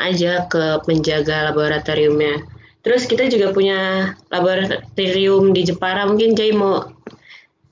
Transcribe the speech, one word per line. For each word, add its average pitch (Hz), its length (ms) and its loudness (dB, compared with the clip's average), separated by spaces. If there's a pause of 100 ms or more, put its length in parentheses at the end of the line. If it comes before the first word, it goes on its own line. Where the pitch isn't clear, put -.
aja 175 480 -2
ke 156 320 0
penjaga 156 720 0
laboratoriumnya. 151 880 0 (400)
Terus 247 280 0
kita 254 160 0
juga 202 240 2
punya 190 640 0 (160)
laboratorium 190 1200 0
di 180 160 2
Jepara, 185 400 -2
mungkin 220 320 2
Jai 214 160 2
mau 196 320 0 (840)